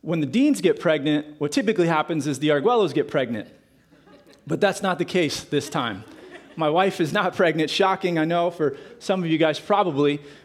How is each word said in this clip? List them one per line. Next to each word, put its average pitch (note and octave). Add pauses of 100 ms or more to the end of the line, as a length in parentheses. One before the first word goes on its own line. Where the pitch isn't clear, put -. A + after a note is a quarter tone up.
when E3
the C#3+
Deans A#3
get E3
pregnant, D3+
what D3
typically G3
happens D#3
is C3+
the D3+
Arguellos E3
get C#3
pregnant. D#3 (1000)
But C3
that's F#3+
not F#3
the E3+
case E3+
this C#3
time. A2 (520)
My D#3
wife F#3
is D#3
not F3
pregnant. D#3+
Shocking, F#3+
I D#3
know, E3+
for D#3 (200)
some F#3
of E3
you D#3+
guys D#3
probably. D3 (240)